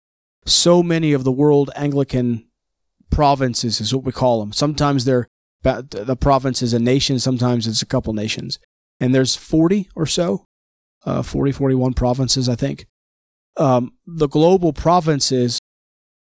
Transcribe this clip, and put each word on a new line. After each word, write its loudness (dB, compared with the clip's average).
so 4
many 0
of 0
the 0
World 4
Anglican -2
provinces 0
is -2
what -2
we -4
call 0
them. -8
Sometimes 0
they're 2
ba-, -2
the -4
province 0
is 0
a 2
nation, 0
sometimes 0
it's -2
a -6
couple -2
nations. -6
And 2
there's 2
forty 0
or -4
so, -2
uh, -4
forty, -2
forty-one 0
provinces, 0
I 0
think. -6
Um, 2
the -2
global 2
provinces, 0